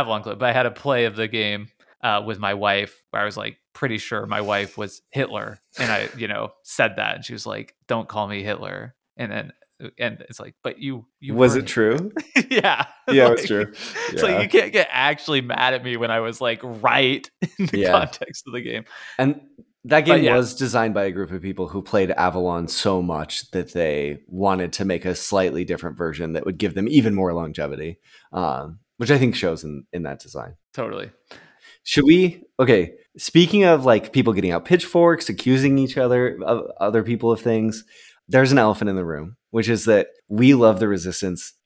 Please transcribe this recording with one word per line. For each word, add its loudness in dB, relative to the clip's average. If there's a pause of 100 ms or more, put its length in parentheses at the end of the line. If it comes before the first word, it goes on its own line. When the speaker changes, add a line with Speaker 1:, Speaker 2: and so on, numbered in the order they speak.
Speaker 1:
Avalon -4
clone. -10
But -2
I 0
had 0
a -4
play -2
of -8
the -4
game, -6 (320)
uh, 0
with -8
my -4
wife -2
where -4
I -2
was, -6
like, -10 (140)
pretty -4
sure -8
my -4
wife -4
was -12
Hitler. -6 (220)
And -2
I, -2
you -8
know, -8 (100)
said -2
that, -6
and -16
she -14
was -12
like, -12 (140)
"Don't -4
call -6
me -8
Hitler." -10 (220)
And -10
then, -10 (460)
and -8
it's -20
like, -18
"But -10
you, -10 (120)
you -10
Speaker 2:
Was 8
Speaker 1:
were 2
Speaker 2:
it -10
Speaker 1:
Hitler." 2
Speaker 2:
true? -8 (240)
Speaker 1:
<laughs> 0
Yeah. 2 (240)
Speaker 2:
Yeah, 6
it 6
was 2
Speaker 1:
Like, -4
Speaker 2:
true. -2 (400)
Speaker 1:
it's -2
like, 0
Speaker 2:
Yeah. 2
Speaker 1:
you -4
can't 4
get 2
actually 0
mad 0
at -6
me -4
when -2
I 0
was, -6
like, -2
right 0 (140)
<laughs> -6
in 0
the -2
Speaker 2:
Yeah. 2
Speaker 1:
context 0
of -14
the -8
game. -8 (340)
Speaker 2:
And 2 (460)
that 4
Speaker 1:
But 6
Speaker 2:
game 4
Speaker 1:
yeah. 4
Speaker 2:
was 0
designed 0
by 0
a -2
group -6
of -8
people -6
who -8
played 0
Avalon 0
so 0
much -6
that -6
they -2
wanted -2
to -6
make -2
a -4
slightly -2
different -8
version -6
that -6
would -4
give -4
them -4
even 2
more 0
longevity, -8 (340)
um, -6 (200)
which -2
I 6
think 2
shows -4
in, -12
in -8
that -10
design. -16 (180)
Speaker 1:
Totally. -10 (720)
Speaker 2:
Should 0
we? 6 (160)
Okay. 4 (240)
Speaking 4
of, 6
like, 4
people 2
getting 0
out -4
pitchforks, 2
accusing 2
each -2
other 2
of -2 (140)
other 2
people 0
of 0
things, -2 (420)
there's 4
an 6
elephant 2
in -2
the -2
room, -8 (140)
which 0
is 0
that 4 (200)
we 6
love 6
the 2
Resistance, -4 (140)